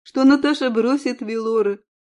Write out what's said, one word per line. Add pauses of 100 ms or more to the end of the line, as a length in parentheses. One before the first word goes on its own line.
что
Наташа
бросит
Велора, (260)